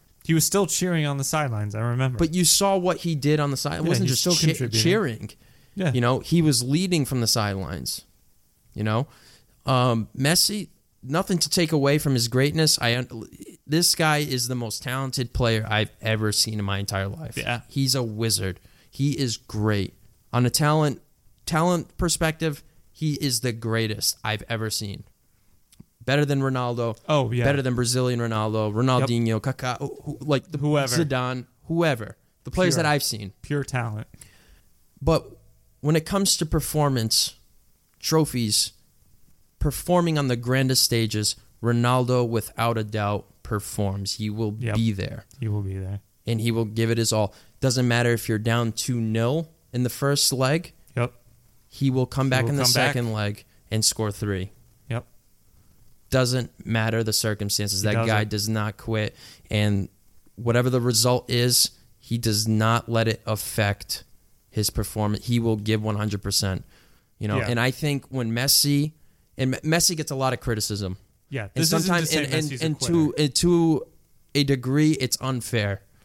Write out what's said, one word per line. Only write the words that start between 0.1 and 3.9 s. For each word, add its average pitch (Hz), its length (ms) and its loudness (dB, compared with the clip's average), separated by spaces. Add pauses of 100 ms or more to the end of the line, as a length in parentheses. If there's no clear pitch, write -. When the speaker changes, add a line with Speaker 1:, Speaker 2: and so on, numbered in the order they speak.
Speaker 1:
He 160 100 4
was 160 120 4
still 196 200 2
cheering 170 380 0
on 143 140 -2
the 135 60 -2
sidelines, 110 500 -2
I 107 60 -4
remember. 120 380 0
Speaker 2:
But 165 160 2
you 180 100 4
saw 196 320 4
what 180 220 2
he 170 160 -2
did 147 260 2
on 143 100 0
the 135 60 -2
side. 147 240 -4
It - 20 -4
Speaker 1:
Yeah, 165 60 0
Speaker 2:
wasn't - 200 2